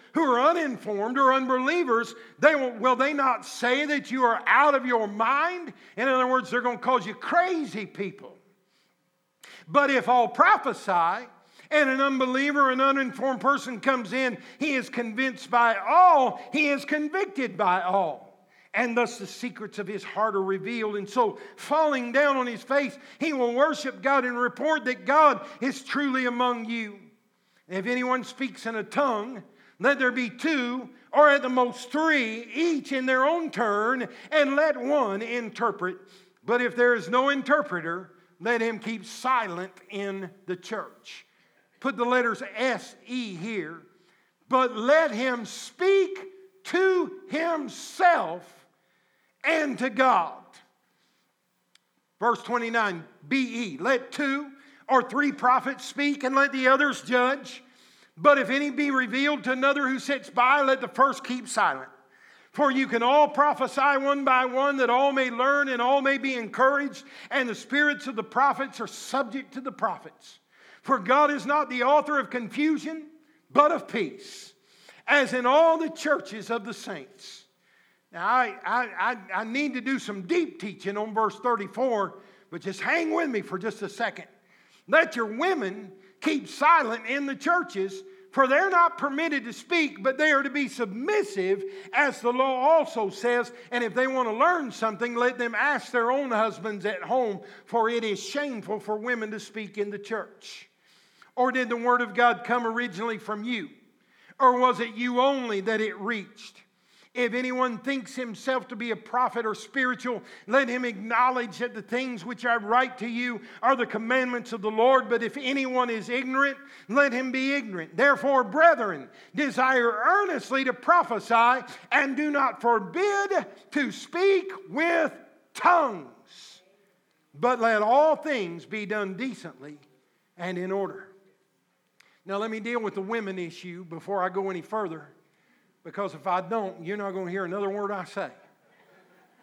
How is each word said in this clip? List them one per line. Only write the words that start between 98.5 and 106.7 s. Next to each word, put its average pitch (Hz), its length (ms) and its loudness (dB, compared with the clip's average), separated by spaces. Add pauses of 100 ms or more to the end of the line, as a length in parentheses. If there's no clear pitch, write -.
for 214 180 -4
women 220 340 -4
to 214 80 -8
speak 214 380 -12
in 202 120 -4
the 208 100 -8
church. - 680 -10 (680)
Or 254 160 4
did 247 180 0
the 240 80 0
word 240 240 2
of 214 120 -4
God 240 300 4
come 240 240 0
originally 226 500 -4
from 208 280 -8
you? 226 240 -6 (680)
Or 247 220 6
was 247 220 4
it 233 140 -6
you 247 260 0
only 254 400 0
that 214 180 0
it 202 180 -4
reached? 208 600 -8 (560)